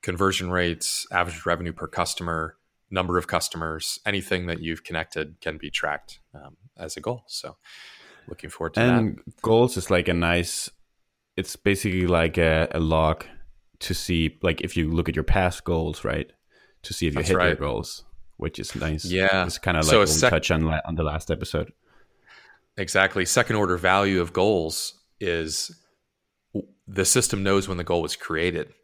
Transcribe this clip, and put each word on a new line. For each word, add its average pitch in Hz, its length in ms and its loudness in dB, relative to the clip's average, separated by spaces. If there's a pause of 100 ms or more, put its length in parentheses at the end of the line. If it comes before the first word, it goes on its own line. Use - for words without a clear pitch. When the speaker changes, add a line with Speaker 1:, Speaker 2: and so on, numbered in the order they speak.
Speaker 1:
conversion 92 480 0
rates, 87 600 -2
average 85 340 0
revenue 85 280 -2
per - 140 -12
customer, 82 720 -4 (340)
number 90 260 0
of 87 100 0
customers, 80 800 -4
anything 92 420 -2
that 85 140 -4
you've 82 220 -6
connected 80 580 -8
can 80 160 -6
be 78 140 -12
tracked, - 480 -6 (160)
um, 73 220 -20 (200)
as 80 180 -12
a 78 60 -12
goal. 117 260 -8
So - 300 -14 (720)
looking - 240 -16
forward 82 240 -8
to 110 60 2
Speaker 2:
And 120 360 2
Speaker 1:
that. - 240 -18
Speaker 2:
goals 117 340 4
is, 92 140 -6
like, 87 180 2
a 90 60 2
nice, 85 560 0 (680)
it's - 200 -6
basically 95 520 2
like 82 300 2
a, 80 340 4
a - 80 -2
log 80 460 2 (540)
to - 160 -4
see, 82 480 0
like, 82 180 0
if - 160 -4
you 80 140 2
look 82 180 0
at 80 60 -4
your 76 80 -2
past 90 400 2
goals, 80 400 -2
right, - 280 -4 (520)
to - 100 -10
see 85 140 -2
if 73 60 0
you 69 80 -2
Speaker 1:
That's 80 80 -2
Speaker 2:
hit 92 40 6
your 92 60 4 (100)
Speaker 1:
right. 85 100 0
Speaker 2:
goals, - 460 -6 (320)
which - 220 -6
is - 160 -10
nice. 78 300 -4
Speaker 1:
Yeah. 92 420 2
Speaker 2:
It's 87 100 -6
kinda 82 240 2
Speaker 1:
So 78 60 4
Speaker 2:
like 120 80 6
Speaker 1:
a 110 60 10
Speaker 2:
what 98 80 6
we 78 40 4
Speaker 1:
sec- 80 160 4
Speaker 2:
touched 80 220 2
on 80 140 2
la-, 80 200 0
on 82 100 -8
the 82 80 -2
last 76 280 -4
episode. - 420 -4 (1040)
Speaker 1:
Exactly. 95 480 2
Second 117 320 2
order 90 200 2
value 95 440 4
of 85 120 -4
goals 92 680 0 (200)
is 82 560 -4 (800)
w-, - 180 -8 (160)
the 95 180 -2
system 104 380 2
knows 95 240 2
when 92 100 -4
the 87 60 -6
goal 87 180 2
was 78 140 -4
created. 82 580 -4 (100)